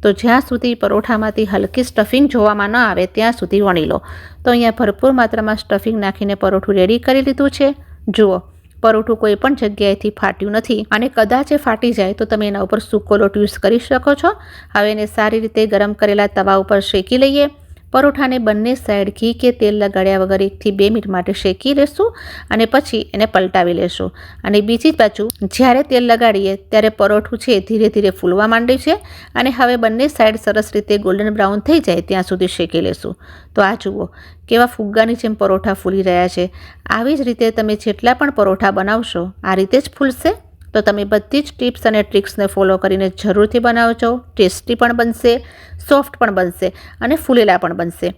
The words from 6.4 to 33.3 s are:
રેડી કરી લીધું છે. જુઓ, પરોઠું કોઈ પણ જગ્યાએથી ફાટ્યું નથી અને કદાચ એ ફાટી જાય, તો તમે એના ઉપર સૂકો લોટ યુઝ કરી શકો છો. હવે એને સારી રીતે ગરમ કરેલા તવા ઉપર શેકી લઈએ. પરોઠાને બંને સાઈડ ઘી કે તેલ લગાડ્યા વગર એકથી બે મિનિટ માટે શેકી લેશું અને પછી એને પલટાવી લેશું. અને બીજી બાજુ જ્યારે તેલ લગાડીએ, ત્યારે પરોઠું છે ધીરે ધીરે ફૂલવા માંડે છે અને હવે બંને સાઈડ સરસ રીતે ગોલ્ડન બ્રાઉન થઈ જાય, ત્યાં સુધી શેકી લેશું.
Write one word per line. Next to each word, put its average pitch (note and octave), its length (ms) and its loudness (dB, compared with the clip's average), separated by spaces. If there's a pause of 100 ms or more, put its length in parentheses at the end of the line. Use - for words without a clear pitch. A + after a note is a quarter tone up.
રેડી G3+ 240 2
કરી C4 220 2
લીધું C4+ 280 0
છે. C#4+ 260 0 (420)
જુઓ, F#3+ 240 2 (400)
પરોઠું A3 360 2
કોઈ G#3+ 180 2
પણ C4 200 0
જગ્યાએથી G#3 540 -2
ફાટ્યું G3+ 420 -4
નથી A3 400 -2
અને A#3+ 240 -2
કદાચ A#3+ 360 2
એ D4 60 2
ફાટી A#3+ 360 -2
જાય, G3 200 -2
તો A3 120 -4
તમે G#3+ 220 -2
એના G3+ 140 -4
ઉપર G3 180 -2
સૂકો G#3 380 0
લોટ G#3 200 2
યુઝ G#3 220 -2
કરી A#3 200 2
શકો C4 340 0
છો. E4+ 220 0 (400)
હવે G#3 160 2
એને G#3+ 140 -4
સારી G#3+ 340 -2
રીતે A3 260 0
ગરમ G#3 280 0
કરેલા G3+ 340 0
તવા G3 280 0
ઉપર G3 240 2
શેકી G3 380 -2
લઈએ. C#4 320 2 (440)
પરોઠાને C#4 440 2
બંને A3 380 0
સાઈડ G3+ 340 -2
ઘી A3+ 240 -2
કે B3 180 2
તેલ G#3 240 0
લગાડ્યા G3 440 0
વગર F#3+ 220 0
એકથી G3 300 -2
બે G3 180 2
મિનિટ A3 180 -2
માટે F#3 260 -4
શેકી F#3+ 400 -2
લેશું C#4+ 400 0 (380)
અને A3 140 2
પછી A3+ 480 -2
એને G#3 120 0
પલટાવી F#3 480 0
લેશું. F3 380 -4 (320)
અને G#3 180 2
બીજી A#3 300 2
બાજુ A3 380 0 (140)
જ્યારે B3+ 400 2
તેલ B3 240 0
લગાડીએ, G#3+ 480 2
ત્યારે G#3+ 340 2
પરોઠું G#3 500 0
છે A3+ 200 2
ધીરે G#3+ 300 0
ધીરે G3+ 200 2
ફૂલવા F#3 380 0
માંડે A#3 300 2
છે D4+ 160 0 (420)
અને B3 160 0
હવે B3 240 0
બંને A3+ 320 0
સાઈડ A3 280 2
સરસ G#3+ 400 -2
રીતે G#3 220 0
ગોલ્ડન G3+ 320 0
બ્રાઉન G#3 300 0
થઈ D4+ 200 2
જાય, F3 220 -2
ત્યાં F#3 220 -2
સુધી F#3 240 -2
શેકી E3+ 340 -4
લેશું. F3 340 -6 (400)